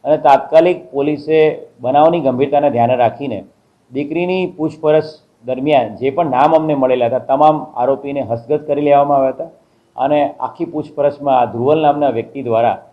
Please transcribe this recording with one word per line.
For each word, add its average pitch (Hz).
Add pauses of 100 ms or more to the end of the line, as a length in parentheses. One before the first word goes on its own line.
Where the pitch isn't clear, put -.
અને 147
તાત્કાલિક 156
પોલીસે 151 (220)
બનાવની 151
ગંભીરતાને 139
ધ્યાને 120
રાખીને 120 (480)
દીકરીની 170
પૂછપરછ 156 (420)
દરમિયાન 127
જે 131
પણ 151
નામ 143
અમને 156
મળેલા 127
હતા, 123
તમામ 151 (100)
આરોપીને 135
હસ્તગત 120
કરી 143
લેવામાં 143
આવ્યા 135
હતા 160 (460)
અને 143
આખી 127
પૂછપરછમાં 143
આ 117
ધ્રુવલ 135
નામના 147
વ્યક્તિ 117
દ્વારા 113